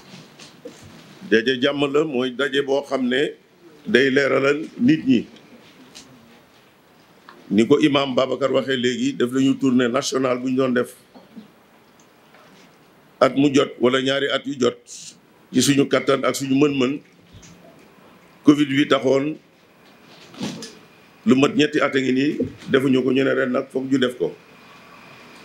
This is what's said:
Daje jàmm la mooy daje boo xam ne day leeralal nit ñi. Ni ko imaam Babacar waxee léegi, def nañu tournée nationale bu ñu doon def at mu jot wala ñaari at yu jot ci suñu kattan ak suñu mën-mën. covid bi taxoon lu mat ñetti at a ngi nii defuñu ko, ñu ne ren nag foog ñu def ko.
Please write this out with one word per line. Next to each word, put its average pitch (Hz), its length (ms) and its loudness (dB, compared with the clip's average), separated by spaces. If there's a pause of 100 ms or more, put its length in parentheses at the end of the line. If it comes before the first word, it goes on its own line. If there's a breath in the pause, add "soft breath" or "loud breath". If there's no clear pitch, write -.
(1300)
Daje 135 320 2
jàmm 143 220 -2 (100)
la 147 140 0
mooy 127 260 -4
daje 135 300 -2
boo 139 240 -2
xam 131 220 -4
ne 131 260 0 (540)
day 127 240 2
leeralal 135 500 0 (160)
nit 143 300 2
ñi. 120 180 2 (2250)
Ni 107 160 4
ko 143 140 4
imaam 139 340 2
Babacar 127 400 -2
waxee 131 240 -2
léegi, 123 400 -2
def 123 140 -2
nañu 135 260 0
tournée 127 320 0
nationale 131 500 -2
bu 131 120 -6
ñu 127 60 -2
doon 131 180 0
def 123 180 -2 (2250)
at 127 160 2
mu 143 160 4
jot 135 280 2
wala 127 200 2
ñaari 135 300 -2
at 127 160 -4
yu 139 140 -8
jot 123 180 0 (760 loud breath)
ci 131 100 2
suñu 139 260 2
kattan 135 360 0
ak 131 120 0
suñu 135 200 -2
mën-mën. 139 440 2 (1500)
covid 147 220 6
bi 139 200 0
taxoon 135 480 0 (1900)
lu 120 100 4
mat 139 200 2
ñetti 147 260 2
at 139 140 0
a 135 40 2
ngi 131 140 0
nii 139 240 0 (320)
defuñu 131 340 2
ko, 131 80 0
ñu 135 120 2
ne 131 100 0
ren 127 180 -2
nag 135 200 -4
foog 135 200 -6
ñu 139 60 2
def 123 220 -2
ko. 82 160 -4 (1080)